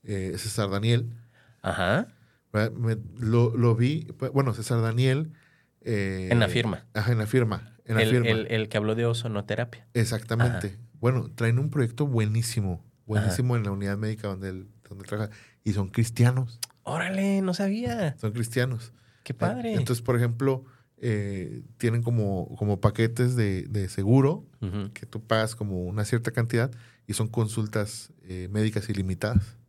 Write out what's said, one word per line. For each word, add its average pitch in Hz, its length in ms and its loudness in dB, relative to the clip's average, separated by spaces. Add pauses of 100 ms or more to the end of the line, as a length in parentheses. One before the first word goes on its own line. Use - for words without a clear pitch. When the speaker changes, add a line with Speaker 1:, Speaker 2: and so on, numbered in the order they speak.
Speaker 1:
eh, 95 340 -4
César 101 320 -2
Daniel. 113 440 0 (500)
Speaker 2:
Ajá. 98 460 2 (440)
Speaker 1:
¿Verdad? 110 200 0
Me, 113 240 0 (220)
lo, 120 380 2
lo 117 200 6
vi, 147 320 2 (240)
bueno, 135 220 2
César 113 280 -2
Daniel, 131 500 2 (500)
eh, 95 500 -2
Speaker 2:
En 120 80 6
la 104 80 4
firma. 113 440 -2
Speaker 1:
Ajá, 107 200 0
en 113 60 2
la 107 80 -2
firma. 113 460 0 (120)
En 113 100 -2
la 110 80 4
Speaker 2:
El, 110 80 4
Speaker 1:
firma. 120 180 4
Speaker 2:
el, 110 200 2
el 110 200 0
que 110 100 -2
habló 110 180 0
de 117 100 0
ozonoterapia. 117 880 -4
Speaker 1:
Exactamente. 113 760 0
Speaker 2:
Ajá. 95 80 -10 (220)
Speaker 1:
Bueno, 120 320 0
traen 117 300 2
un 156 100 -2
proyecto 143 360 0
buenísimo, 107 760 0 (220)
buenísimo 110 500 2
Speaker 2:
Ajá. 117 60 2
Speaker 1:
en 104 60 -2
la 101 60 -2
unidad 101 260 -2
médica 107 300 -4
donde 95 200 -6
él, 92 200 -10 (200)
donde 98 160 -14
trabaja. 104 260 -4 (320)
Y 104 120 0
son 95 140 0
cristianos. 117 720 2 (260)
Speaker 2:
Órale, 190 580 0
no 185 100 0
sabía. 208 680 -2
Speaker 1:
Son 107 140 -2
cristianos. 120 600 -2 (320)
Speaker 2:
Qué - 100 -10
Speaker 1:
Eh, - 20 -8
Speaker 2:
padre. 226 380 -2
Speaker 1:
entonces, 123 280 0
por 123 140 2
ejemplo, 123 480 2 (320)
eh, 101 680 -4 (140)
tienen 117 260 0
como, 104 540 0
como 104 240 0
paquetes 117 560 2
de, 98 320 2
de 98 220 -2
seguro 135 560 4 (160)
Speaker 2:
Ujú. 101 320 -4
Speaker 1:
que - 120 -14
tú 110 160 -12
pagas 110 320 2
como 98 300 -4
una 101 220 -4
cierta 117 260 0
cantidad 117 380 0 (360)
y 107 60 -8
son 110 160 -2
consultas, 107 840 -4 (100)
eh, 90 280 -10
médicas 107 380 0
ilimitadas. 98 680 0 (120)